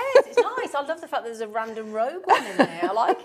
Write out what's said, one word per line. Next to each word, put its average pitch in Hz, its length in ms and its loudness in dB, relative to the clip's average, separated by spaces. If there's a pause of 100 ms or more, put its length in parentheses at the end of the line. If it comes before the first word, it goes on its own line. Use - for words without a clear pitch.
(260)
It's - 120 -2
nice. 440 360 0
I 285 60 0
love 320 220 -6
the 320 40 -12
fact 285 160 -4
that - 20 -8
there's 226 180 -8
a 220 60 -6
random 220 440 -8
rogue 262 340 -4
one 349 200 4
in 196 100 -10
there. 170 280 2
I - 80 0
like 262 320 2